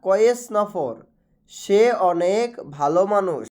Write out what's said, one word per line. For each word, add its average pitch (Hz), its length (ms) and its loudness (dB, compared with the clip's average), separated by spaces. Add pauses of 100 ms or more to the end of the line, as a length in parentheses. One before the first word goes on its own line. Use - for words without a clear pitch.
কয়েস 226 340 2 (140)
নফর, 170 400 -4 (580)
সে 202 280 0 (300)
অনেক 185 360 0 (300)
ভালো 147 240 2 (120)
মানুষ। 180 300 -2 (160)